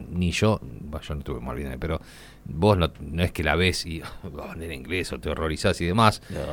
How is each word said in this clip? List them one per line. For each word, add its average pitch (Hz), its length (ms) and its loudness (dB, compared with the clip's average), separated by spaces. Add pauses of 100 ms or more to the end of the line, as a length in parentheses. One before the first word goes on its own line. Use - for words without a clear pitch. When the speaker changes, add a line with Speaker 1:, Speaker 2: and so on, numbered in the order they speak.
Speaker 1:
ni 87 220 2
yo, 104 280 4 (300)
bah, 73 120 -6
yo - 120 -8
no 73 60 -4
estuve 69 200 -6
en 58 60 -10
Malvinas, 65 340 -6
pero 80 220 -2 (420)
vos 98 340 4
no, 82 220 4
no 73 240 -2
es 87 80 2
que - 120 -4
la 78 120 4
ves 90 300 2
y, 82 160 -8
<laughs> - 220 -14
"Oh, 80 120 -10
la 73 120 -10
bandera 85 260 -8
inglesa", 78 440 -4
te - 120 -4
horrorizás 80 500 0
y 85 60 0
demás. 104 440 6
Speaker 2:
No. 85 100 -6 (140)